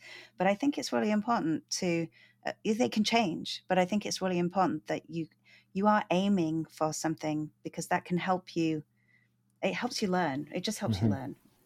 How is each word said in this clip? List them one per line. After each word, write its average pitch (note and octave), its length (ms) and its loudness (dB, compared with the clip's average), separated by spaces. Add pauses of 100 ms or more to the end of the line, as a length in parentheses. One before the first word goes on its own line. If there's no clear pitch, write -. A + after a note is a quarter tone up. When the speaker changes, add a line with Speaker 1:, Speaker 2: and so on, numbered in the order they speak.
(380)
Speaker 1:
But F#3 100 2
I G3+ 60 4
think C#4 240 0
it's C4+ 160 -6
really A3+ 180 2
important G#3+ 560 0 (120)
to, E3 280 0 (380)
uh, - 60 -4 (140)
they A3 240 2
can G#3+ 160 2
change, - 640 0
but F#3 120 4
I F3+ 60 6
think G3+ 200 -2
it's - 160 -4
really F#3 160 0
important F3 500 0
that - 220 -4
you, D#3+ 180 -6 (460)
you G3 140 2
are G#3+ 240 4
aiming F3 540 2
for D#3 280 -2
something, D#3 560 -4 (140)
because - 240 -8
that F3+ 180 0
can F3+ 120 -2
help F3+ 380 -2
you. D#3+ 280 0 (800)
It F#3+ 100 0
helps A#3+ 280 -4
you G#3 80 0
learn. D#3 440 0
It F3+ 100 -4
just G#3+ 160 -4
helps A#2 220 0
you A2 60 4
Speaker 2:
Mm-hmm. - 60 4
Speaker 1:
learn. C3+ 220 -8 (300)